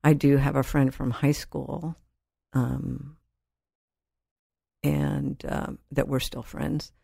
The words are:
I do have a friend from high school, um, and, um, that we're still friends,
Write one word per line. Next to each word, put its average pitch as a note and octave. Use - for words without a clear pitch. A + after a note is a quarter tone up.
I D#3
do C#3+
have C#3
a C3+
friend C3+
from C3
high C#3+
school, D#3
um, C3
and, -
um, -
that C#3
we're C3
still -
friends, D3+